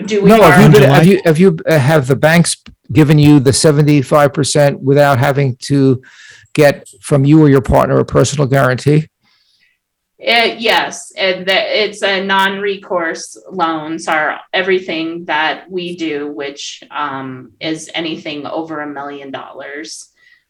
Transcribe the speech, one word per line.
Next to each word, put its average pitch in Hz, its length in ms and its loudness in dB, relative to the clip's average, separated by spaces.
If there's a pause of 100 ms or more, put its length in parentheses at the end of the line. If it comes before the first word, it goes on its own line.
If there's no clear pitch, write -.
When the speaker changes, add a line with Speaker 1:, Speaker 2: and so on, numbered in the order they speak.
Speaker 1:
Do 202 160 -2
we - 60 4
Speaker 2:
No, 220 140 6
have 160 180 6
you 143 80 8
Speaker 1:
borrow 139 120 8
Speaker 2:
been, 135 100 6
have 139 160 4
you, 190 180 4
have 160 140 2
you, 185 180 4 (120)
uh, 160 100 2
have 143 300 2
the 135 80 0
banks 160 400 2 (360)
given 151 240 4
you 147 220 6
the 131 140 2
seventy-five 147 800 2
percent 143 460 0
without 139 400 2
having 139 380 -2
to 135 440 0 (500)
get 143 360 2 (120)
from 143 240 0
you 151 160 6
or 151 80 6
your 139 120 4
partner 135 400 0
a 127 40 0
personal 139 440 0
guarantee? 139 600 0 (1080)
Speaker 1:
It, 226 400 -2
yes, 180 580 -4
and 180 300 -4
the, 185 380 -2
it's 202 180 -10
a 196 220 -2
non-recourse 196 1200 -4
loans 165 600 -6
are 156 320 -4 (120)
everything 175 720 -4
that 156 440 -6
we 180 240 -10
do, 151 320 -8
which, 147 640 -14
um, 135 720 -10
is 160 340 -10
anything 156 540 -10
over 160 320 -10
a 147 80 -10
million 143 420 -14
dollars. 139 800 -16 (420)